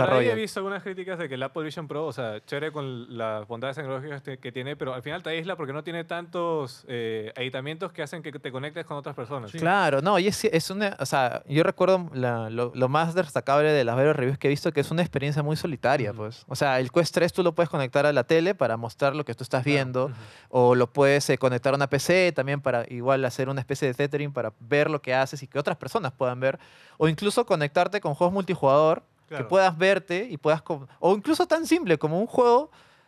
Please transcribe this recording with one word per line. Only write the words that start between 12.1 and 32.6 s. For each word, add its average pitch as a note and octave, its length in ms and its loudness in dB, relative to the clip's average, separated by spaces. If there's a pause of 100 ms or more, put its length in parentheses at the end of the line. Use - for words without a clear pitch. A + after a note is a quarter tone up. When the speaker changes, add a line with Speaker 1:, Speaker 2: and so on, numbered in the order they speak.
Speaker 1:
la, A#2+ 340 -2
lo, A#2 260 -4
lo B2+ 140 2
más D#3+ 260 2
destacable D3+ 580 2
de C#3+ 120 4
las A#2 120 0
varias D3 200 4
reviews C3+ 220 0
que - 80 -2
he C#3 40 4
visto, D3 220 0
que C#3+ 80 0
es C#3 100 0
una E3 120 0
experiencia D3 400 -2
muy D3+ 140 -2
solitaria, B2 560 0
Speaker 2:
Ujú. A2+ 100 -12
Speaker 1:
pues. A2+ 260 -12
O C3 80 -10
sea, C#3+ 220 2
el B2+ 140 -2
Quest E3+ 220 2
tres E3+ 180 2
tú F#3+ 100 0
lo E3+ 100 4
puedes E3 160 0
conectar C#3+ 380 0
a D3 60 4
la C3+ 120 4
tele E3 300 2
para A#2 220 0
mostrar B2 400 -2
lo D3 80 -4
que A#2 100 -8
tú - 80 -12
estás C3 220 -2
Speaker 2:
Claro. D3 100 2
Speaker 1:
viendo, B2+ 320 0
Speaker 2:
Ujú. C3+ 80 -8 (360)
Speaker 1:
o B2 260 6
lo B2+ 160 4
puedes, C#3 380 4
eh, C3+ 60 4
conectar B2+ 380 2
a - 20 0
una C#3 120 0
P C#3+ 100 0
C F3 340 4
también C#3 280 -2
para B2 280 0
igual C3 360 0
hacer B2+ 240 -2
una C#3 120 -4
especie C3+ 280 -2
de B2+ 60 -2
tethering C#3+ 380 -2
para A2+ 280 -4
ver C#3+ 280 2
lo D3+ 140 -2
que B2+ 100 -4
haces C3+ 300 -2
y C3+ 60 -16
que - 100 -6
otras D#3 180 -2
personas E3+ 360 -6
puedan B2+ 260 -2
ver, C3 200 -2 (380)
o D#3 120 2
incluso G3+ 360 0
conectarte F3+ 560 0
con D3+ 140 -2
juegos F3 180 2
multijugador D#3+ 720 4 (260)
que E3 80 -14
Speaker 2:
Claro. B2 120 -6
Speaker 1:
puedas F#3 300 4
verte F#3 520 0
y E3+ 60 -10
puedas D3+ 260 2
com-, C#3 240 -6 (140)
o F3 160 6
incluso D#4 300 0
tan E4 200 0
simple A#3+ 320 2
como D#3+ 220 0
un A3+ 80 0
juego B3 420 4 (380)